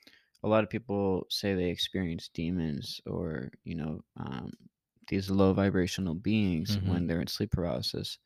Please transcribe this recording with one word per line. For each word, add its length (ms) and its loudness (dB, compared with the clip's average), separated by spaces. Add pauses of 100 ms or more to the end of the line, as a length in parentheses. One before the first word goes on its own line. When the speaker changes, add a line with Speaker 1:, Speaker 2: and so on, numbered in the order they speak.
(440)
Speaker 1:
a 60 0
lot 140 6
of 80 -4
people 580 0
say 260 0
they 160 2
experience 640 -2
demons 720 -4
or, 440 -6 (140)
you 100 -8
know, 260 -6 (160)
um, 340 -8 (580)
these 220 -2
low 220 8
vibrational 640 2
beings 600 2
Speaker 2:
Mm-hmm. 200 0
Speaker 1:
when 100 0
they're 140 0
in 60 -4
sleep 240 -4
paralysis. 760 -2